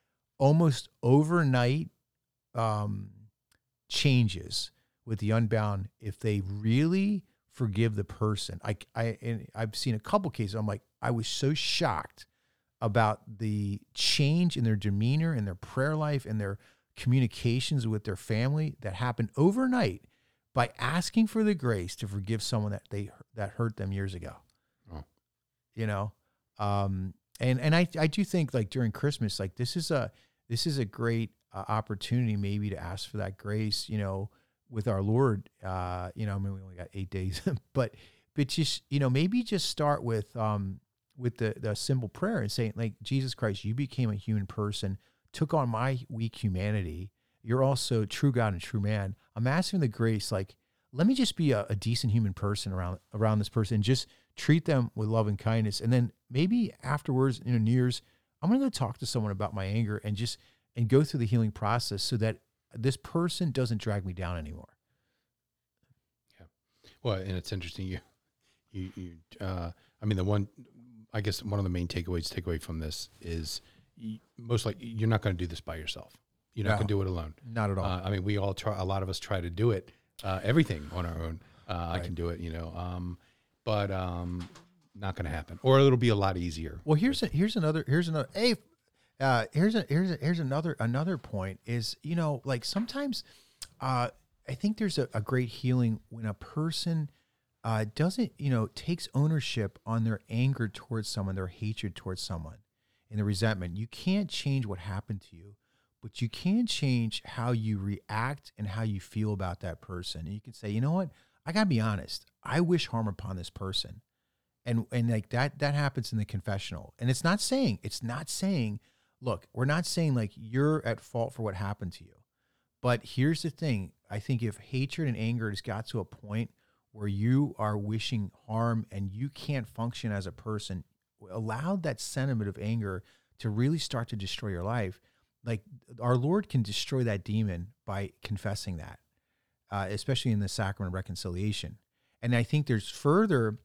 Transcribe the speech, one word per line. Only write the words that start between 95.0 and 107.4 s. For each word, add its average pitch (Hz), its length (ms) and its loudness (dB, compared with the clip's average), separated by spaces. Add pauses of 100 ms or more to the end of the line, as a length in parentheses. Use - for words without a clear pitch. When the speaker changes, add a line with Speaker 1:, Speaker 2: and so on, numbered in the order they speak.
Speaker 1:
a 113 80 0
great 127 260 0
healing 123 520 0 (100)
when 113 160 -8
a 104 80 -4
person, 160 760 -4 (540)
uh, 110 200 0 (100)
doesn't, 185 440 0
you 143 100 -2
know, 117 200 2
takes - 440 -6
ownership 139 720 0
on 113 200 0
their 110 160 0 (100)
anger 120 380 2
towards 110 400 -6
someone, 98 260 -2
their 95 140 -4
hatred 107 480 -6
towards 92 260 -8
someone, 82 360 -8 (520)
and 107 80 -2
the 104 60 2
resentment. 98 520 0
You 113 120 -6
can't 190 420 0
change 135 360 0
what 98 120 -6
happened 95 440 -6
to - 140 -20
you, 98 200 -20 (440)
but - 220 -10
you 117 60 2
can 220 380 2
change 123 580 0
how 120 260 -4